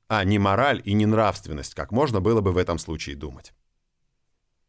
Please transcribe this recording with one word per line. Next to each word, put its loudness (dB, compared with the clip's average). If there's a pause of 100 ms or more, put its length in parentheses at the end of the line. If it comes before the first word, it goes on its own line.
а 0
не 2
мораль 2
и -2
не 4
нравственность, 0
как -10
можно 0
было 2
бы 2
в 0
этом 0
случае -10
думать. -16 (1160)